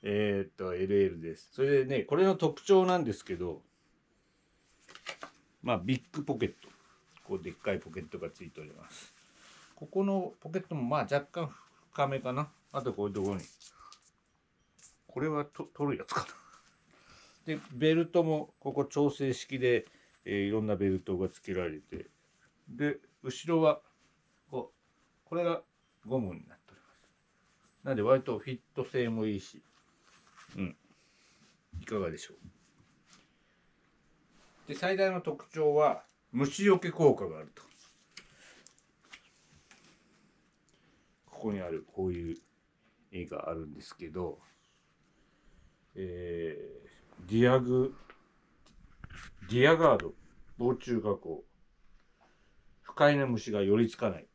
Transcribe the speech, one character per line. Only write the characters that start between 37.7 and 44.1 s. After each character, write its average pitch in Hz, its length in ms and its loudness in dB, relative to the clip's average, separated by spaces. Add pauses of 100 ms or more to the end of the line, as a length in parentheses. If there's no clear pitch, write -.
こ - 120 -20
こ 110 140 -4
に 98 80 -4
あ 87 80 -6
る、 80 240 -8
こ 95 140 -4
う 90 40 -2
い 85 220 -6
う - 40 -10 (760)
絵 90 140 -10
が - 240 -8
あ 85 40 -6
る 80 140 -10
ん 73 60 -16
で - 80 -18
す - 140 -20
け 82 140 -14
ど、 80 320 -8 (1500)